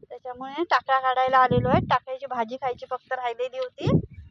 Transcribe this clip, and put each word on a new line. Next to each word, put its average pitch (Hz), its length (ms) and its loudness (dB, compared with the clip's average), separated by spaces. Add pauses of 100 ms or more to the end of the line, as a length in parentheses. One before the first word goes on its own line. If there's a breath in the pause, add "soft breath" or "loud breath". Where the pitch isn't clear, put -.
त्याच्यामुळे 269 600 -10
टाकळा 269 300 2
काढायला 262 380 2
आलेलो 247 320 4
आहे. 339 200 2
टाकळ्याची 262 360 -2
भाजी 247 360 -6
खायची 262 280 -6
फक्त 254 240 -8
राहिलेली 247 440 -6
होती. 508 420 0 (320)